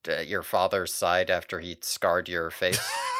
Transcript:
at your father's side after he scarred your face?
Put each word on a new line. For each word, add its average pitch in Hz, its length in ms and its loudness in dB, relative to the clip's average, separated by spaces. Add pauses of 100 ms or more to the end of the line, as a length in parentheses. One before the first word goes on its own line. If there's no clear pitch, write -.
at 80 200 -2
your 90 160 -2
father's 95 500 2
side 92 380 2
after 90 280 -2
he 85 220 -8
scarred 90 480 0
your 82 220 -2
face? - 280 0 (400)